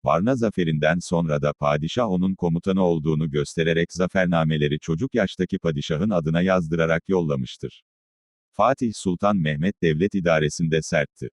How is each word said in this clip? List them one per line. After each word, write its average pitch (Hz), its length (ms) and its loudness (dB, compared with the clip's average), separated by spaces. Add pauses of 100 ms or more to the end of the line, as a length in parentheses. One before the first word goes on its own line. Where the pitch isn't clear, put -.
Varna 92 320 2
zaferinden 85 600 0
sonra 82 440 -2
da 73 100 0
padişah 76 560 0
onun 92 260 0
komutanı 90 480 0
olduğunu 80 480 0
göstererek 82 640 -2
zafernameleri 82 880 0
çocuk 82 340 -4
yaştaki 95 440 -2
padişahın 80 520 -2
adına 82 320 0
yazdırarak 82 680 0
yollamıştır. 73 760 -2 (680)
Fatih 117 420 2
Sultan 101 420 0
Mehmet 78 460 0
devlet 82 320 2
idaresinde 80 680 2
sertti. - 540 -4